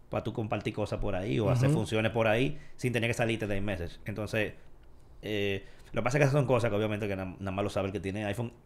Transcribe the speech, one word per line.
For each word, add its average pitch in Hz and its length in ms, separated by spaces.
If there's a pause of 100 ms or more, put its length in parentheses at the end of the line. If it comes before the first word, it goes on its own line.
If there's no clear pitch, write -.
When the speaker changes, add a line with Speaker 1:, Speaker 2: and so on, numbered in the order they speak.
Speaker 1:
para 104 160
tú 110 80
compartir 110 400
cosas 104 260
por - 160
ahí 107 240
o 104 120
hacer 127 180
Speaker 2:
Ujú. 147 100
Speaker 1:
funciones 110 320
por 113 160
ahí 123 320 (180)
sin 123 160
tener 117 180
que 120 40
salirte 113 320
de 101 120
iMessage. 95 480
Entonces, 104 480 (680)
eh, 101 420 (280)
lo 117 80
que 107 40
pasa 123 120
es 147 40
que 147 40
esas 131 80
son 143 140
cosas 120 240
que 101 60
obviamente 107 300
que 98 80
na-, 92 240
nada 98 140
más 98 100
lo 101 80
sabe 98 180
el 95 40
que 98 80
tiene 95 240
iPhone 117 280 (140)